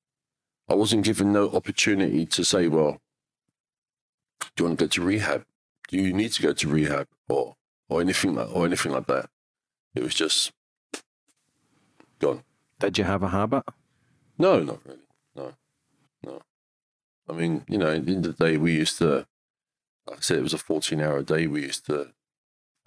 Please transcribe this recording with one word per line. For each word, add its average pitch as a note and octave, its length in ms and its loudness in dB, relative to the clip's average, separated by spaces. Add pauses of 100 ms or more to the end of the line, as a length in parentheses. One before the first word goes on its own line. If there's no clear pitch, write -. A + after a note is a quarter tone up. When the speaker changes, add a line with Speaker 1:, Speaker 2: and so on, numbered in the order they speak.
(680)
Speaker 1:
I F2 60 2
wasn't G#2 300 2
given G2+ 280 2
no G2+ 180 4
opportunity F#2 760 0
to - 160 0
say, F2+ 240 2
"Well, D2+ 320 2 (1600)
do F2 80 -2
you - 40 2
want D#2+ 120 0
to E2+ 60 2
go D#2 40 0
to F2+ 140 -2
rehab? F#2 420 -2 (440)
Do F#2 80 -2
you F#2+ 160 2
need A2 200 0
to - 80 -2
go D2 120 2
to - 140 -2
rehab?" D2 400 2 (220)
or, C2 260 -2 (340)
or E2+ 120 0
anything F#2 340 0
like, A1+ 200 -4
or F2 100 2
anything E2+ 260 0
like C2 160 -2
that. C2 220 -2 (640)
It B1 100 -4
was - 120 -4
just - 360 0 (1700)
gone. - 240 -2 (360)
Speaker 2:
Did G2 180 -2
you G#2 60 2
have F#2+ 200 0
a F#2 60 0
habit? G#2 340 0 (760)
Speaker 1:
No, E3 240 4
not B1 220 -8
really. C2 140 -20 (360)
No, C2+ 180 -12 (720)
no. C2 160 -16 (880)
I D#2 40 -6
mean, E2 340 -2
you G#2+ 100 -2
know, D#2 160 2
at D2+ 120 -2
the F#2 100 0
end F2 100 0
of D#2+ 120 -4
the E2 80 2
day, D#2+ 120 4
we E2 160 2
used D#2 260 0
to, C#2+ 280 2 (800)
like - 100 -12
I - 40 -18
said, E2 180 0
it B1 40 0
was D#2 100 -2
a D2+ 60 -2
fourteen-hour D2+ 640 -2
day. D#2+ 220 0
We D2 160 -2
used - 260 -8
to D2 240 -4 (760)